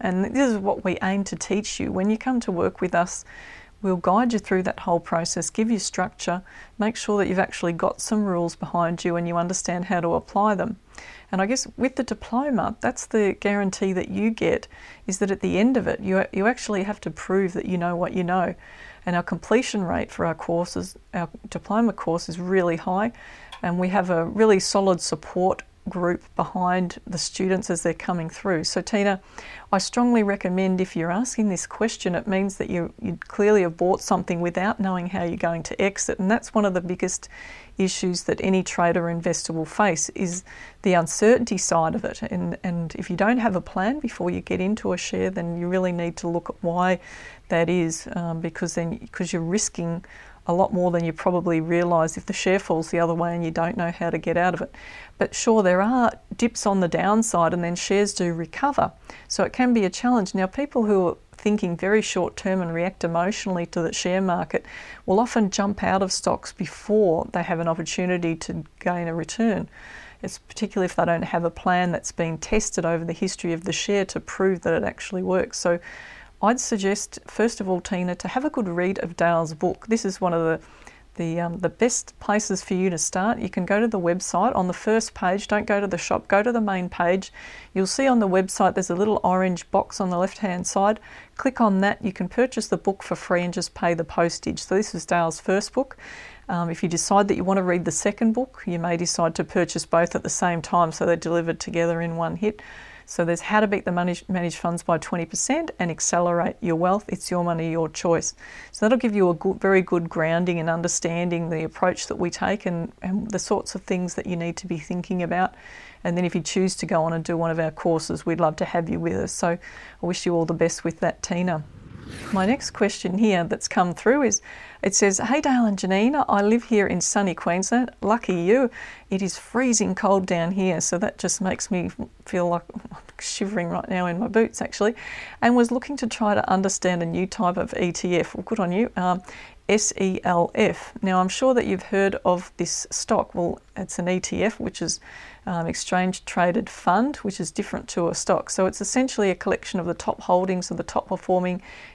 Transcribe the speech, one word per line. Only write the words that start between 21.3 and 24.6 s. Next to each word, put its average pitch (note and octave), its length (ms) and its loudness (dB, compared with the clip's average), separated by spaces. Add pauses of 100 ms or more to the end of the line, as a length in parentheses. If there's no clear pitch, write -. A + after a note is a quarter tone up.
diploma G#3+ 420 0
course, E3+ 360 -4
is E3+ 100 -8
really F3+ 380 2
high, G3+ 360 -2 (500)
and F3 160 0
we F#3 100 2
have F#3 200 2
a E3 160 2
really G3+ 360 6